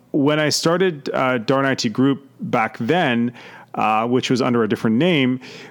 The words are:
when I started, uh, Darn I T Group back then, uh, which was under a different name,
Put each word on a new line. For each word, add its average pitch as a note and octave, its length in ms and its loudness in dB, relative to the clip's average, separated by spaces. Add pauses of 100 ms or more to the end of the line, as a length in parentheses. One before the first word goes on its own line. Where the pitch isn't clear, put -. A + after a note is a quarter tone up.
when D3+ 300 0
I D3+ 100 2
started, E3+ 640 0
uh, B2+ 240 0
Darn C3+ 300 0
I C3 80 0
T B2 120 -4
Group C3 400 0 (120)
back A2+ 400 -2
then, A#2+ 520 0 (440)
uh, A2 320 0
which B2 240 0
was A#2+ 100 2
under A#2+ 220 2
a G#2+ 40 0
different A2+ 280 0
name, C3 440 2 (320)